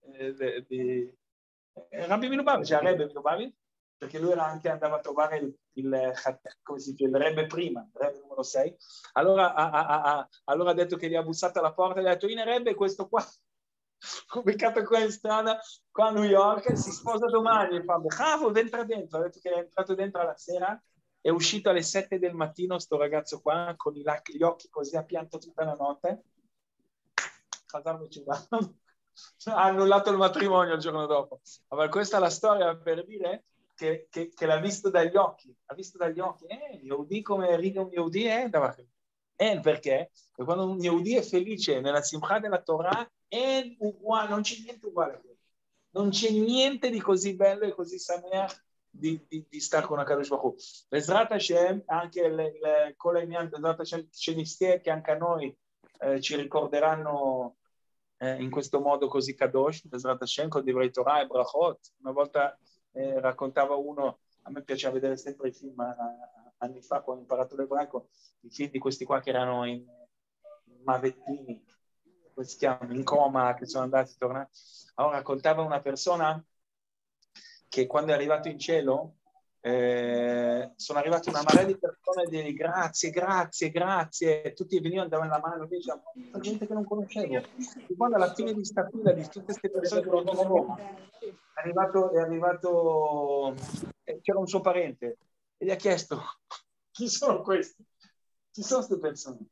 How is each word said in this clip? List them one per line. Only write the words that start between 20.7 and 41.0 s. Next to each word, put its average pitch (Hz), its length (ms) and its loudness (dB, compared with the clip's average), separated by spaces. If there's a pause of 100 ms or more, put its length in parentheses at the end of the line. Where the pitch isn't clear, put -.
è 160 100 2
uscito 196 400 2
alle 180 120 4
sette 190 380 -2
del 175 140 0
mattino 175 440 -4
sto 160 200 -4
ragazzo 147 420 -2
qua, 170 360 -2
con 147 200 -6
i 143 60 -14
lac-, 151 280 -4
gli 156 120 -2
occhi 170 260 0
così, 143 280 -6
ha 156 60 -2
pianto 160 360 -8
tutta - 260 -6
la 156 100 -4
notte. 143 480 -4 (1500)
<laughs> 160 1120 -6 (640)
Ha 214 180 2
annullato 196 460 6
il 196 80 4
matrimonio 185 560 4
il 156 60 0
giorno 156 260 -2
dopo. 143 340 0 (280)
Ma 151 200 0
questa 196 300 0
è - 20 6
la 180 80 4
storia 175 480 2
per 165 300 -2
dire 196 380 -6 (300)
che, 160 360 -4
che, 165 180 -6
che - 180 -4
l'ha 156 120 4
visto 196 320 -2
dagli 175 260 4
occhi, - 380 2 (120)
ha 139 80 -12
visto 190 220 -16
dagli 170 240 -4
occhi, 180 240 -6
"Eh, 247 380 -14
Yehudi 147 400 -6
come 190 340 2
riga 190 240 -2
un 185 100 -4
Yehudi?" 175 360 -2
Eh, 233 240 0
davanti. 151 360 -2 (480)
Eh, 202 260 2
perché? 147 500 2 (240)
Perché 123 100 -6
quando 180 240 0
un 185 140 -4
Yehudi 175 340 2